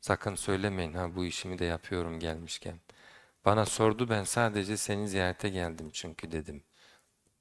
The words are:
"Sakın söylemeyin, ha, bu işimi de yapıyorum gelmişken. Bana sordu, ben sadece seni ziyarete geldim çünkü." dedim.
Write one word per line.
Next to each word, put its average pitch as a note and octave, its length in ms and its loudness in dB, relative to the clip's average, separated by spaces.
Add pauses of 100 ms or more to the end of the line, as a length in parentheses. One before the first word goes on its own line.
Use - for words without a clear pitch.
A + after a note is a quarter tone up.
"Sakın G2 340 0
söylemeyin, F#2+ 580 0
ha, F2 220 -4
bu F2+ 100 0
işimi F2+ 340 -6
de F2+ 60 0
yapıyorum E2+ 540 -2
gelmişken. E2 600 -6 (680)
Bana G#2 200 8
sordu, A2+ 440 4
ben G#2 140 2
sadece G#2 540 2
seni G#2 320 -2
ziyarete F#2+ 400 0
geldim E2 440 -4
çünkü." E2 380 -10
dedim. D2+ 320 -6 (760)